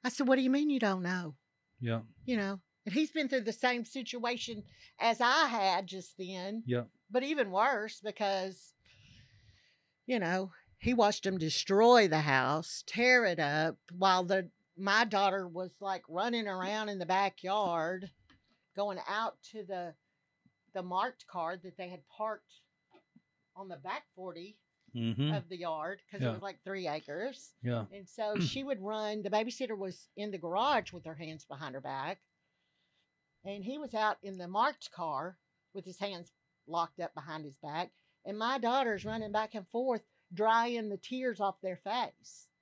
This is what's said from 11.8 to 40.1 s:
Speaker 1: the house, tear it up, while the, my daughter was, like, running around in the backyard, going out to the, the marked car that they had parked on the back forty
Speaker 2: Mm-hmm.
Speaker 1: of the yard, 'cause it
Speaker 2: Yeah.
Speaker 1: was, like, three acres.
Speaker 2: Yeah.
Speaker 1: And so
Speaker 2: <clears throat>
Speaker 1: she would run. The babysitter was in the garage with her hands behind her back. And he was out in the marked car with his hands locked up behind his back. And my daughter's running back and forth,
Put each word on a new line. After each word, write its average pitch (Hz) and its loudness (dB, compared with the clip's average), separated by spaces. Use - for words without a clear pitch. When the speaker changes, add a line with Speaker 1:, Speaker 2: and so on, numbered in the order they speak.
Speaker 1:
the 156 4
house, 139 2
tear 240 6
it 175 2
up, 156 2
while 185 4
the, 185 0
my 202 4
daughter 196 2
was, 175 -8
like, 190 -4
running 214 0
around 202 -2
in 196 -6
the 170 -4
backyard, 185 0
going 196 -2
out 214 -4
to 214 -10
the, 180 -6
the 185 -6
marked 190 -2
car 175 -4
that 180 -16
they 180 -8
had 180 -16
parked 214 -8
on 190 -14
the 175 -12
back 190 -8
forty 185 -12
Speaker 2:
Mm-hmm. 117 0
Speaker 1:
of - -4
the 185 -12
yard, 165 -6
'cause 208 -12
it 135 -2
Speaker 2:
Yeah. 120 0
Speaker 1:
was, 107 -8
like, 196 -12
three 190 -6
acres. 156 -6
Speaker 2:
Yeah. 117 -2
Speaker 1:
And 196 -16
so 214 -4
Speaker 2:
<clears throat> - -
Speaker 1:
she 262 -2
would 262 -4
run. 214 -4
The 196 -4
babysitter 220 -2
was 190 -8
in 208 -6
the 190 -6
garage 208 0
with 175 -14
her 160 -10
hands 156 -12
behind 139 -10
her 135 -8
back. 135 -6
And 196 -8
he 254 -6
was 294 -10
out 214 0
in 196 -10
the 175 -10
marked 233 0
car 165 -6
with 190 -10
his 185 -16
hands 185 -8
locked 165 -2
up 170 -6
behind 156 -10
his 143 -14
back. 156 -6
And 196 -6
my 247 0
daughter's 233 2
running 214 -4
back 214 0
and 202 -10
forth, 240 0